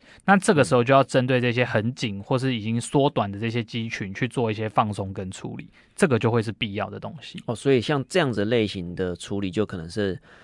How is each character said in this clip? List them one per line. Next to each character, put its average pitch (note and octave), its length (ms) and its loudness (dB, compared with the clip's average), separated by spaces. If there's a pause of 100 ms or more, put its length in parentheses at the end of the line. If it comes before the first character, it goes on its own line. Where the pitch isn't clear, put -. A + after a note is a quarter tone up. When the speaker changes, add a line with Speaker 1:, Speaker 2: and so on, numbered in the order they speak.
(260)
Speaker 1:
那 F#3+ 100 8
这 G3+ 200 4
个 C#3 80 6
时 - 100 4
候 B2 100 6
就 B2 80 2
要 C3+ 120 8
针 B2+ 240 2
对 B2+ 120 2
这 A#2+ 140 2
些 B2 100 2
很 A#2+ 300 0
紧 G2+ 280 -6
或 C3+ 140 -2
是 B2+ 200 0
已 A2+ 40 -6
经 A2+ 220 -2
缩 C#3 260 2
短 G#2+ 240 -2
的 G2+ 80 -8
这 A2+ 80 -2
些 A#2 160 -2
肌 A2+ 240 -6
群 G#2 240 -8
去 B2 160 -2
做 A#2 220 0
一 G#2+ 60 -2
些 G#2+ 120 -4
放 G#2+ 240 0
松 G2 220 -6
跟 F#2+ 160 -8
处 - 260 -12
理， - 140 -16 (260)
这 F#3 120 4
个 A#2+ 100 2
就 A2+ 140 2
会 A#2 100 2
是 A2 120 -6
必 G2+ 200 -6
要 G2 160 -6
的 G2+ 100 -12
东 G#2+ 220 -12
西。 - 240 -16
Speaker 2:
哦， A#2+ 80 -4
所 C#3 180 0
以 C3 80 6
像 C#3 300 0
这 F#3 100 0
样 C3+ 140 0
子 G2+ 120 -2
类 A2+ 200 2
型 F2+ 300 -6
的 F2+ 200 -4
处 G2+ 240 -8
理， G2 120 -4
就 G#2 160 0
可 G2+ 100 -10
能 E2 100 -10
是 F#2+ 320 -4 (240)